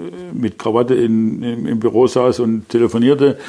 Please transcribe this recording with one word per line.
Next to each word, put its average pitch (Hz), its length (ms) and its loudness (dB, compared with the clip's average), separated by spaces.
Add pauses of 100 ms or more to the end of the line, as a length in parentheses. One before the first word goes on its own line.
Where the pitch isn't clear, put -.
(340)
mit 113 240 -6
Krawatte 120 380 0
in, 110 480 0
im, 120 240 -6
im 113 120 -2
Büro 113 280 2
saß 123 320 2
und 113 300 -2
telefonierte. 131 680 2 (120)